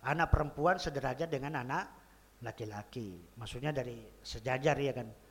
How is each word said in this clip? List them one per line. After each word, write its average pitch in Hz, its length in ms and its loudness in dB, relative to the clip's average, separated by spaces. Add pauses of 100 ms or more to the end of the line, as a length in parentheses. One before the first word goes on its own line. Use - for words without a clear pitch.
anak 156 280 4
perempuan 151 480 4
sederajat 139 480 -2
dengan 143 320 -2
anak 143 240 -2 (560)
laki-laki. 104 960 -8
Maksudnya 123 380 -4
dari 120 260 -4 (200)
sejajar 131 600 2
ya 139 160 2
kan, 117 120 -6 (220)